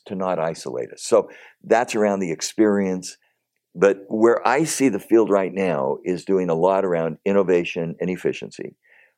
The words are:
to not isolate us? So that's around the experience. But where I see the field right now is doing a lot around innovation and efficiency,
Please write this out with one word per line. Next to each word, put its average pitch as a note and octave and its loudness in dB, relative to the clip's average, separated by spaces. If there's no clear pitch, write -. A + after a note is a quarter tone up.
to - -12
not F#2 -4
isolate C#2 -6
us? - -20
So - 2
that's A2+ 0
around G2+ 2
the F2 -4
experience. G2 -2
But F#2+ 2
where A2+ 2
I C#3 2
see C3+ 0
the F3+ -2
field A2 4
right F#2+ 0
now D#2 -2
is F2+ -4
doing F#2 0
a E2 2
lot F#2+ 2
around E2 -2
innovation F2 0
and F2 -4
efficiency, - -8